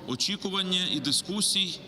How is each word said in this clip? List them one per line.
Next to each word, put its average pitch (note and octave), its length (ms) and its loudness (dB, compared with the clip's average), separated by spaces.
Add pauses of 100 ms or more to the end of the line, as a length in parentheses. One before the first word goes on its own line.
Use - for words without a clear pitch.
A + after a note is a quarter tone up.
очікування F#3 840 0
і D3 80 0
дискусій F#3 880 0